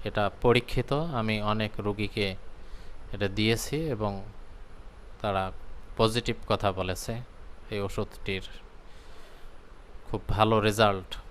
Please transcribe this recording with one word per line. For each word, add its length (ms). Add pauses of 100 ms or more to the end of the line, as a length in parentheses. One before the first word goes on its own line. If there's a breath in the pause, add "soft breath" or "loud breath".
এটা 140 (200)
পরীক্ষিত, 480 (280)
আমি 160 (160)
অনেক 200 (140)
রোগীকে 420 (840 loud breath)
এটা 140 (100)
দিয়েছি 400 (180)
এবং 160 (1080)
তারা 220 (560)
পজিটিভ 360 (160)
কথা 180 (100)
বলেছে। 340 (600)
এই 140
ওষুধটির 580 (1600 loud breath)
খুব 140 (140)
ভালো 200 (120)
রেজাল্ট 420 (220)